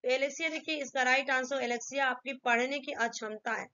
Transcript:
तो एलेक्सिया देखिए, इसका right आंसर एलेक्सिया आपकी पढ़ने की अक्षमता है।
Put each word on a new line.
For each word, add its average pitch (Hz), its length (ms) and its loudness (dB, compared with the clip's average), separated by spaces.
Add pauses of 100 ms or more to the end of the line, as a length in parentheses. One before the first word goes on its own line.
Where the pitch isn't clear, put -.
तो 247 60 0
एलेक्सिया 277 400 0
देखिए, 311 260 -2
इसका 269 280 0
right 262 260 4
आंसर 262 320 0
एलेक्सिया 247 440 0
आपकी 254 280 -2
पढ़ने 254 460 2
की 269 120 -8
अक्षमता 226 640 -4
है। 196 200 -4